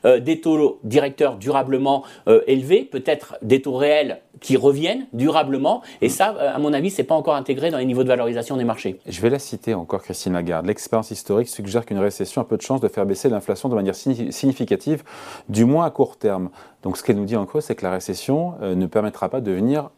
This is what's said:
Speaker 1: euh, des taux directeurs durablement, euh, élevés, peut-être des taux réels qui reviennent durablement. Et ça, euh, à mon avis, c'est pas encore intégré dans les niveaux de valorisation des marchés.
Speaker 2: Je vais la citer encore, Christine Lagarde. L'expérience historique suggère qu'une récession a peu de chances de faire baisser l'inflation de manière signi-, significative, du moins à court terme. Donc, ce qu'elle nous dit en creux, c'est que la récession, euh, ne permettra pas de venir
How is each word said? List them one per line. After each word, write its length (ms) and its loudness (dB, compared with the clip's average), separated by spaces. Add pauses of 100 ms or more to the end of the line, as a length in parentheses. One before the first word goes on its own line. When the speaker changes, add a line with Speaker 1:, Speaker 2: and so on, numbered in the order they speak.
Speaker 1:
euh, 160 8
des 200 0
taux 440 2
directeurs 540 2
durablement, 680 0 (240)
euh, 180 8
élevés, 380 2
peut-être 580 -4
des 200 4
taux 120 -4
réels 460 2 (200)
qui 160 2
reviennent 560 2
durablement. 720 0 (200)
Et 60 4
ça, 300 0
euh, 160 0
à 60 -4
mon 120 0
avis, 180 0
c'est 120 -4
pas 140 2
encore 180 0
intégré 380 -2
dans 60 -2
les 60 -2
niveaux 200 2
de 40 0
valorisation 480 0
des 60 -2
marchés. 460 -4
Speaker 2:
Je 120 -10
vais 100 2
la 100 0
citer 340 -6
encore, 280 -6
Christine 320 -6
Lagarde. 320 -2
L'expérience 440 -2
historique 380 -2
suggère 360 -4
qu'une 140 -6
récession 420 -2
a 40 -4
peu 120 -2
de 60 -8
chances 180 -2
de 80 0
faire 180 -2
baisser 220 0
l'inflation 400 -2
de 60 0
manière 220 0
signi-, 360 -4
significative, 680 -2 (460)
du 160 2
moins 220 4
à 40 -2
court 260 0
terme. 340 -2 (340)
Donc, 120 -4
ce 60 -12
qu'elle 140 2
nous 80 -2
dit 120 -4
en 100 0
creux, 140 -2
c'est 140 -6
que 100 -6
la 60 0
récession, 720 -2
euh, 140 -2
ne 100 2
permettra 420 -2
pas 120 -4
de 100 -4
venir 480 0